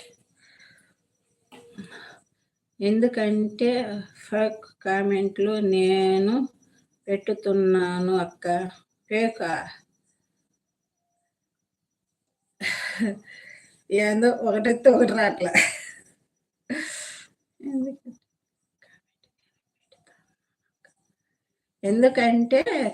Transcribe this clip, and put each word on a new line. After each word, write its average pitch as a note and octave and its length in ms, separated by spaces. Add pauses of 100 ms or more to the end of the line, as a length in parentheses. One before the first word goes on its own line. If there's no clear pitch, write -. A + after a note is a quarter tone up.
(2750)
ఎందుకంటే G#3+ 1200 (280)
ఫేక్ G#3+ 360 (180)
కామెంట్లు G3 760
నేను F#3+ 880 (600)
పెట్టుతున్నాను F#3 1120
అక్క. F3 500 (420)
ఫేకా? G#3+ 580 (4000)
ఏందో G#3+ 380
ఒకటైతే A#3 600
ఒకటి A3 240
రాట్లే. F#3+ 400 (4000)
ఎందుకంటే A#3+ 1120